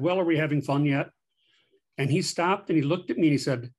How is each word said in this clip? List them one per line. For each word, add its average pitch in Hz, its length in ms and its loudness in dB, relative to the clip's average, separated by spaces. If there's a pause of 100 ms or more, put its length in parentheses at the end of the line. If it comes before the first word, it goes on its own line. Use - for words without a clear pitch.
Well, 175 180 0
are 190 60 2
we 165 120 2
having 147 240 0
fun 143 240 0
yet? 139 260 0 (840)
And 139 120 -2
he 170 120 2
stopped 180 480 -2
and 165 80 2
he 156 60 2
looked 165 280 -2
at 339 60 -4
me 170 100 2
and 151 60 4
he 143 40 2
said 123 420 -4